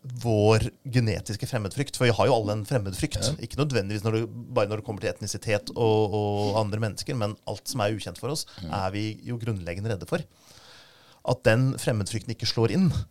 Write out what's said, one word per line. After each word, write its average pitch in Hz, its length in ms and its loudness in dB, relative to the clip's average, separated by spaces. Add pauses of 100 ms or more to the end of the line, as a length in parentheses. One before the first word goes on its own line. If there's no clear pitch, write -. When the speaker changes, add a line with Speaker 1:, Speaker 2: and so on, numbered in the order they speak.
(240)
Speaker 1:
vår 110 400 6 (260)
genetiske 113 560 0
fremmedfrykt, 113 520 -4
for 127 80 2
vi 117 100 6
har 104 100 6
jo 131 80 6
alle 107 200 2
en 107 120 -2
fremmedfrykt, 104 560 -2
Speaker 2:
Ja. 117 180 0
Speaker 1:
ikke - 180 -8
nødvendigvis 110 460 0
når 113 100 0
det, 113 160 0 (240)
bare 110 140 4
når 107 100 -2
det 107 80 -10
kommer 101 160 -6
til 101 120 0
etnisitet 104 600 -4
og, 107 380 4
og 104 440 0
andre 107 220 0
mennesker, 110 360 -4
men 107 200 -2 (120)
alt 107 200 -8
som 123 140 -4
er 104 120 2
ukjent 90 240 -8
for 120 120 -6
oss, 156 160 -4 (160)
Speaker 2:
Mm. 82 120 -8
Speaker 1:
er 95 180 -2
vi 107 340 -6
jo 120 120 -6
grunnleggende 101 540 -6
redde 92 160 -6
for. 180 120 -2 (1040)
At - 200 -2
den 127 340 4
fremmedfrykten 110 560 -2
ikke - 160 -4
slår 113 220 2
inn 175 180 4 (220)